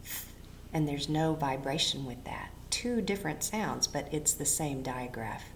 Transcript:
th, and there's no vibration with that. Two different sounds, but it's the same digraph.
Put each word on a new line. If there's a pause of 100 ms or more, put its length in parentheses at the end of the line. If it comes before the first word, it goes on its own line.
th, (480)
and
there's
no
vibration
with
that. (180)
Two
different
sounds,
but
it's
the
same
digraph. (140)